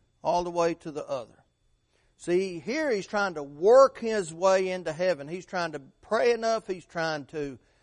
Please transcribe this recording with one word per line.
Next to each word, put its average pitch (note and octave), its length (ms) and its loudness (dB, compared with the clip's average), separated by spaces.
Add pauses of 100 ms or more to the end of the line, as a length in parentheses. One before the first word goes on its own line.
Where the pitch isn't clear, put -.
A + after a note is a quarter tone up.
(240)
all F3 220 0
the F3 40 -6
way E3+ 260 0
to E3+ 160 -12
the D3 140 -10
other. B2+ 380 -10 (760)
See, F3+ 400 -2
here C#4 300 -4
he's G3+ 160 -2
trying G3+ 280 -2
to D3+ 100 -8
work G3+ 560 6
his G#3 340 -4
way F#3+ 360 2
into F3+ 240 -6
heaven. D3+ 340 -2
He's F3 180 -10
trying E3+ 280 -6
to C#3+ 80 -10 (220)
pray A#3 280 2
enough. A3+ 360 -2
He's F#3 180 -8
trying D#3 400 -4
to, C#3+ 340 -10 (240)